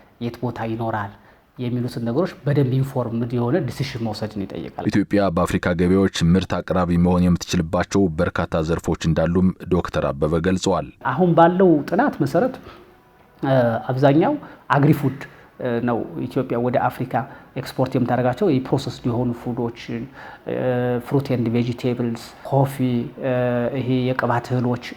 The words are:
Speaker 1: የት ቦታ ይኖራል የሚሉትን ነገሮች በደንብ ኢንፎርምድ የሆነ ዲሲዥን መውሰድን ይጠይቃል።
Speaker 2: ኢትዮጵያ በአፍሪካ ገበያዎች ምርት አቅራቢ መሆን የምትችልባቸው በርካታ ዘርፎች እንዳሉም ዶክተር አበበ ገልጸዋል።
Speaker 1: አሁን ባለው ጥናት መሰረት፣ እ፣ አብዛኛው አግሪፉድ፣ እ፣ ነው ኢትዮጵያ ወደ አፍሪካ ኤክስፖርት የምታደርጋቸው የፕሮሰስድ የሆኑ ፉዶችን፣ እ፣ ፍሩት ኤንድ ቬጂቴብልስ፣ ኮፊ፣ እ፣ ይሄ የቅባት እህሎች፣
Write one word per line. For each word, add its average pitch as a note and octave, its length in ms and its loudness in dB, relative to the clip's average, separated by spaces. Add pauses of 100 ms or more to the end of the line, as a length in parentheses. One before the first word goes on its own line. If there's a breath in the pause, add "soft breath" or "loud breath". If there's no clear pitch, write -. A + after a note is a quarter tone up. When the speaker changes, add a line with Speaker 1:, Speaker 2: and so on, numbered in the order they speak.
(200 loud breath)
Speaker 1:
የት A#2 180 -8
ቦታ A#2 280 -6
ይኖራል A2+ 460 -6 (460 soft breath)
የሚሉትን A#2+ 460 -4
ነገሮች C3+ 340 -2
በደንብ C3+ 340 0
ኢንፎርምድ A#2+ 600 -2
የሆነ A#2+ 280 0
ዲሲዥን - 420 -6
መውሰድን G#2+ 380 -6
ይጠይቃል። - 460 -10
Speaker 2:
ኢትዮጵያ G2+ 420 2
በአፍሪካ F2 440 0
ገበያዎች F#2 520 4
ምርት F2+ 300 4
አቅራቢ F2 440 0
መሆን F2+ 240 4
የምትችልባቸው F2+ 800 2 (100)
በርካታ E2+ 500 -2
ዘርፎች D#2+ 420 -2
እንዳሉም E2+ 440 2 (200)
ዶክተር E2+ 380 0
አበበ D2+ 340 0
ገልጸዋል። F2+ 460 0 (200)
Speaker 1:
አሁን E3 280 2
ባለው F3 380 6 (140)
ጥናት A#3 320 0
መሰረት፣ F3 360 0 (880 loud breath)
እ፣ C3+ 140 2 (280)
አብዛኛው C#3+ 500 2 (360 loud breath)
አግሪፉድ፣ C#3+ 480 4 (380 loud breath)
እ፣ B2+ 140 -4 (100)
ነው A#2+ 180 0 (220)
ኢትዮጵያ B2+ 380 -2
ወደ B2 240 0
አፍሪካ B2+ 320 -4 (420 loud breath)
ኤክስፖርት - 360 -4
የምታደርጋቸው C3 560 2
የፕሮሰስድ C3 560 -2
የሆኑ A#2+ 320 0
ፉዶችን፣ A#2 680 -6 (440 loud breath)
እ፣ A#2+ 100 -6 (440)
ፍሩት C#3 280 -2
ኤንድ A#2+ 220 0
ቬጂቴብልስ፣ A#2+ 720 -2 (200)
ኮፊ፣ C#3 320 0 (440)
እ፣ C3 140 -2 (400)
ይሄ B2 160 -2 (140)
የቅባት A#2+ 440 0
እህሎች፣ B2 360 0 (120)